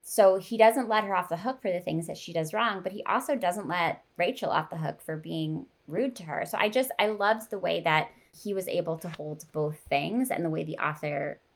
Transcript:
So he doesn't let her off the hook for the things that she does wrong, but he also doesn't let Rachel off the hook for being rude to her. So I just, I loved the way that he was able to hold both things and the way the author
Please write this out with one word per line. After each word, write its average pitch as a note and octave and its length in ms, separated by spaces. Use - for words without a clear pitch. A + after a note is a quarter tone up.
So G3 360
he A3 200
doesn't A3+ 320
let G#3+ 140
her G3 120
off F3+ 140
the E3+ 80
hook B3 240
for G3 100
the F3 80
things E3 280
that D#3+ 100
she - 160
does D#3+ 200
wrong, G#3+ 280
but F#3+ 100
he G3+ 120
also C4 320
doesn't G3 320
let E3+ 360
Rachel F#3 320
off D#3 220
the E3 60
hook D3+ 240
for D#3+ 140
being D#3 520
rude A#3+ 280
to G3 80
her. D3+ 220
So - 120
I G#3+ 120
just, B3+ 300
I G#3 80
loved G#3+ 440
the G3+ 80
way E3+ 220
that D#3 280
he G3+ 100
was F#3 140
able E3 300
to F3 120
hold D3+ 420
both D3+ 260
things F#3+ 420
and - 120
the E3 60
way D#3+ 140
the D#3 140
author D3 600